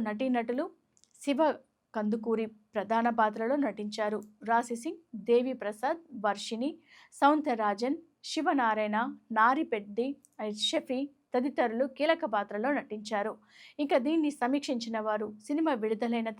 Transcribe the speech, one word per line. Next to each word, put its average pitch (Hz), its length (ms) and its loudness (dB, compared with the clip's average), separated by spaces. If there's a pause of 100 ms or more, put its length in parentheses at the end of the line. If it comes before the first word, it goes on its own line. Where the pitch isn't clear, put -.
నటీనటులు 247 560 0 (600)
శివ 285 280 4 (400)
కందుకూరి 220 520 0 (300)
ప్రధాన 226 320 2 (100)
పాత్రలో 226 380 2 (100)
నటించారు. 208 520 -2 (320)
రాశి 240 300 2
సింగ్, 320 180 -8 (300)
దేవి 247 340 4
ప్రసాద్, 233 380 -2 (240)
వర్షిణి, 214 460 -2 (500)
సౌందరరాజన్, 254 760 2 (340)
శివనారాయణ, 226 680 2 (400)
నారిపెడ్డి, 226 720 2 (600)
షఫీ 302 280 -2 (360)
తదితరులు 247 520 0 (120)
కీలక 320 360 2
పాత్రలో 208 360 -2 (100)
నటించారు. 214 520 -4 (520)
ఇంకా 294 140 2 (100)
దీన్ని 311 240 2 (100)
సమీక్షించిన 247 560 -2 (100)
వారు 214 200 0 (200)
సినిమా 311 260 0 (100)
విడుదలైన 226 560 -2